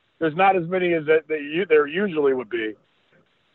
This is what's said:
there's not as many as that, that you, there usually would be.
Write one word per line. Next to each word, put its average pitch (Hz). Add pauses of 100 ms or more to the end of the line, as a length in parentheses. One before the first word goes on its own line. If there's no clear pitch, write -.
(180)
there's 160
not 190
as 170
many 180
as 156
that, 160
that 156
you, 156
there 151
usually 156
would 123
be. 110 (800)